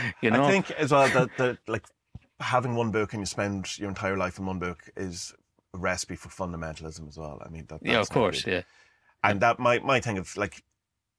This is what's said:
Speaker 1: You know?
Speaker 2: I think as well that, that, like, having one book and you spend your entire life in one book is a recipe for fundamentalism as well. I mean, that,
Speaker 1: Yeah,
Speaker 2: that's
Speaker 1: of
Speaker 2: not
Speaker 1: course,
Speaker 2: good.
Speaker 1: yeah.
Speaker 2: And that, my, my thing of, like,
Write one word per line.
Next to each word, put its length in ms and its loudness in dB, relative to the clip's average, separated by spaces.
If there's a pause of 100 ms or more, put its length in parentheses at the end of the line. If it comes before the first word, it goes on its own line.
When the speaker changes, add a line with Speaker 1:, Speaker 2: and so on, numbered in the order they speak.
(220)
Speaker 1:
You 80 4
know? 140 6
Speaker 2:
I 60 6
think 200 2
as 220 -2
well 180 8
that, 260 2
that, 220 0 (100)
like, 160 -2 (560)
having 340 0
one 160 0
book 220 0
and 80 -4
you 60 -4
spend 520 -4
your 120 -6
entire 260 -2
life 220 -2
in 80 -6
one 120 -4
book 380 -6
is 380 -8 (400)
a 40 -12
recipe 380 -4
for 140 -16
fundamentalism 800 -10
as 100 -18
well. 260 -12
I 60 -14
mean, 180 -14
that, 140 -14
Speaker 1:
Yeah, 140 2
Speaker 2:
that's 120 2
Speaker 1:
of 80 0
Speaker 2:
not 60 4
Speaker 1:
course, 200 0
Speaker 2:
good. 80 -4
Speaker 1:
yeah. 120 0 (600)
Speaker 2:
And 180 2
that, 180 4
my, 220 4
my 200 2
thing 180 -4
of, 180 -8
like, 260 -4 (560)